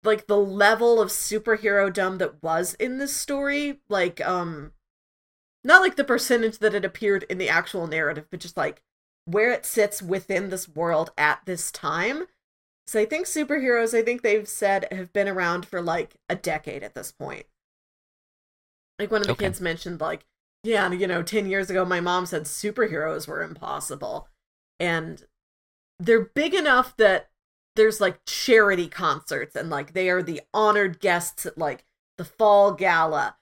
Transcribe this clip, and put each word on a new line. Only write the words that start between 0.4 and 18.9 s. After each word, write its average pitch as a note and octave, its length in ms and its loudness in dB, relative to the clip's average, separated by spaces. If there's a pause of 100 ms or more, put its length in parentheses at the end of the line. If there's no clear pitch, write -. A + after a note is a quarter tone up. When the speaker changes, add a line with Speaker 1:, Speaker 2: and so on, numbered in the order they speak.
Speaker 1:
of F#3+ 100 2
superhero G#3 800 0
dumb F#3+ 260 -2
that D#3 240 -4
was E3 320 -2
in B3+ 240 -4
this C#4 160 -6
story. C#4+ 640 -4 (100)
Like, F3 380 -2
um, E3+ 460 -6 (920)
not, F4+ 200 8
like, F4 140 0
the C#4 80 0
percentage A#3 540 0
that G#3 160 0
it G3 100 -4
appeared G3 460 -2
in F3+ 80 -6
the F3+ 120 -2
actual E3 360 -2
narrative, D3+ 440 -4
but E3+ 100 -14
just, - 160 -14
like, D3+ 260 -4 (440)
where G#3+ 240 2
it - 160 -4
sits G#3 360 0
within F#3+ 480 -4
this F#3 180 -8
world D#3+ 500 -2
at D3+ 260 0
this F3 260 -8
time. G3+ 540 -4 (640)
So A3 140 0
I G#3+ 40 2
think D#4 220 -4
superheroes, B3+ 720 0
I A3+ 60 4
think A#3+ 200 -2
they've G#3 260 2
said, G3 440 0
have F#3 200 -10
been G3+ 160 0
around F3 380 -2
for, F3+ 160 -6
like, E3 340 -4 (120)
a E3+ 80 -2
decade - 460 -6
at G#2 120 -16
this B2+ 180 -14
point. - 340 -14 (1500)